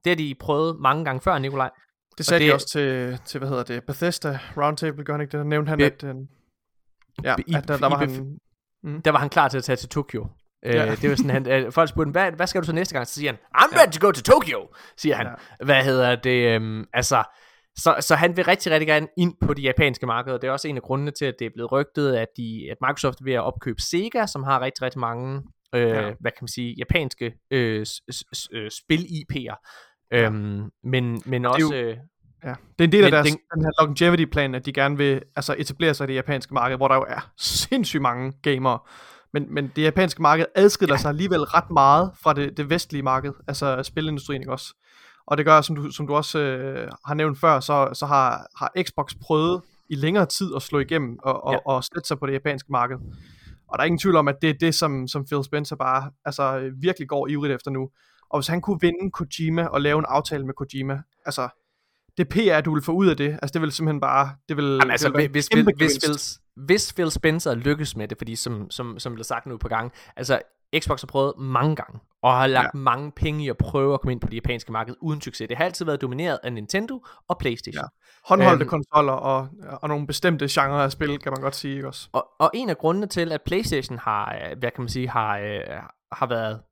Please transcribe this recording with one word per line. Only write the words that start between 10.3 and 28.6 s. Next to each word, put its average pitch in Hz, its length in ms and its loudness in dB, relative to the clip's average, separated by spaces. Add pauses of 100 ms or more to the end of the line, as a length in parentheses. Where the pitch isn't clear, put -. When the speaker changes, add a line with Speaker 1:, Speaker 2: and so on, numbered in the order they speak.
Speaker 1:
Øh, 120 100 0
Speaker 2:
Ja. 113 200 2
Speaker 1:
det 143 160 2
var 139 60 2
sådan, 139 140 0
han, 131 200 0
øh, 131 220 2
folk 165 160 4
spurgte, 151 240 0
"Hvad, 180 200 2
hvad 165 140 -2
skal 185 140 -2
du 160 60 -6
så 170 60 -4
næste 170 220 -2
gang?" 123 120 -4
Så - 80 -12
siger 143 180 -4
han, 110 60 -10 (180)
"I'm 269 200 6
Speaker 2:
Ja. 339 60 10
Speaker 1:
ready 214 100 8
to 156 140 2
go 202 60 6
to 123 100 -6
Tokyo," 135 460 4 (280)
siger 143 200 0
han. 117 100 -4
Speaker 2:
Ja. - 380 -14
Speaker 1:
Hvad 135 200 6
hedder 127 320 4
det, 123 380 4
øhm, 110 380 -2
altså... 120 300 2 (540)
Så, - 240 2
så 156 140 2
han 170 220 4
vil 180 80 0
rigtig, 180 280 2
rigtig 156 160 4
gerne 156 200 2 (100)
ind 175 160 2 (120)
på 147 80 0
de 139 80 -6
japanske 131 440 2
markeder. 123 320 -2
Det 131 100 -4
er 131 40 0
også 139 160 -4
en 143 80 -6
af 120 60 -8
grundene 139 280 -2
til, 143 140 -6
at 131 140 -2
det 117 80 -6
er 110 80 -8
blevet 117 180 -6
rygtet, 139 440 0
at 113 200 -2
de, 110 340 -8
at 107 100 -10
Microsoft 135 400 -2
er 135 40 -18
ved 135 80 -2
at 117 100 0
opkøbe 123 400 -6
Sega, 220 440 -2
som 143 160 -8
har 135 180 0
rigtig, 131 220 -4
rigtig 127 180 -6
mange, 127 420 -6 (320)
øh, 120 140 4
Speaker 2:
Ja. 110 120 2 (200)
Speaker 1:
hvad 117 100 -4
kan - 120 -20
man 117 60 -10
sige, 120 300 -8
japanske, 123 540 -2 (180)
øh, 110 360 0
s-, - 240 -12
s-, - 140 -12 (100)
s-, - 180 -12
øh, 107 180 -10